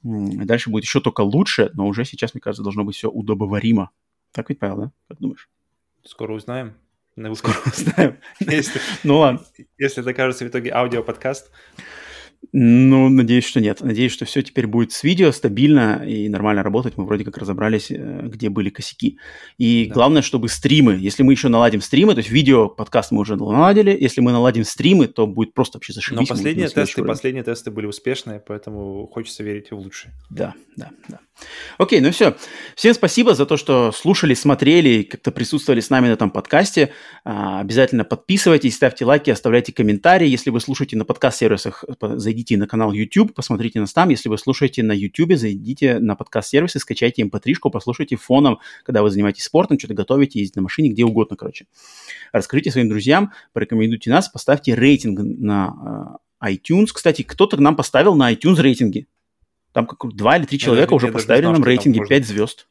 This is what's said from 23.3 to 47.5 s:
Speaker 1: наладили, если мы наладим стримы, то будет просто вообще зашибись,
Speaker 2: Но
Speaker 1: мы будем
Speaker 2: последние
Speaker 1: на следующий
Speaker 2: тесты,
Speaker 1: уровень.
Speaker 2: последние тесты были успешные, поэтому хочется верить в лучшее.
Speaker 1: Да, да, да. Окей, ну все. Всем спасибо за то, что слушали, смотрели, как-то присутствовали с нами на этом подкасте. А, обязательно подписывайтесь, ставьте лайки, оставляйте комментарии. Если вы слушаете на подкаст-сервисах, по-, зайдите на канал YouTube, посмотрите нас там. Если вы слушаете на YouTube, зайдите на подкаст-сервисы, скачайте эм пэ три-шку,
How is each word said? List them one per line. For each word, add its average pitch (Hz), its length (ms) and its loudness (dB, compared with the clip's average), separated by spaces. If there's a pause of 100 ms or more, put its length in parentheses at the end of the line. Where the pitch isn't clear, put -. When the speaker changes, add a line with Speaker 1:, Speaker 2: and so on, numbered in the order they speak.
Speaker 1:
наладили, 190 640 2
если 131 220 0
мы 123 100 2
наладим 120 320 2
стримы, 160 440 2
то - 180 -2
будет 107 300 -4
просто - 220 -2
вообще - 160 -16
зашибись, 110 220 -10
Speaker 2:
Но 117 60 -2
Speaker 1:
мы 131 40 0
будем 127 100 -6
Speaker 2:
последние 165 300 -4
Speaker 1:
на 147 40 -4
следующий - 220 -2
Speaker 2:
тесты, - 100 -6
Speaker 1:
уровень. 113 140 -2
Speaker 2:
последние 131 280 -6
тесты 117 280 -8
были 107 160 -8
успешные, 110 520 -8
поэтому 104 680 -12
хочется - 360 -12
верить 104 280 -10
в 110 60 -12
лучшее. - 360 -18 (160)
Speaker 1:
Да, - 240 -8 (220)
да, - 160 -20 (180)
да. - 100 -18 (580)
Окей, 185 240 2
ну 143 100 4
все. 180 240 2 (400)
Всем 233 200 4
спасибо 226 400 2
за 135 100 2
то, 151 120 0
что 123 340 2
слушали, 160 440 2
смотрели, 139 680 4
как-то - 280 -6
присутствовали 127 500 0
с - 100 -8
нами 127 160 4
на 117 60 4
этом 107 180 0
подкасте. 156 600 0 (320)
А, 101 360 -6
обязательно 110 460 2
подписывайтесь, 151 720 0
ставьте 127 300 0
лайки, 143 240 2
оставляйте 120 420 2
комментарии. 139 560 2
Если 127 220 0
вы 117 100 -2
слушаете 135 380 -6
на 107 80 -4
подкаст-сервисах, - 800 -2 (140)
по-, 110 180 -6
зайдите 113 400 -4
на 101 80 -2
канал 110 260 -2
YouTube, 107 440 0
посмотрите 117 440 -4
нас 104 140 -6
там. 175 160 2
Если 117 200 0
вы 107 100 -2
слушаете 135 420 -2
на 110 120 0
YouTube, 123 420 0
зайдите 117 640 -2
на 107 160 0
подкаст-сервисы, 143 640 -2
скачайте 120 420 -4
эм 104 80 -2
пэ 104 100 -6
три-шку, 139 300 -2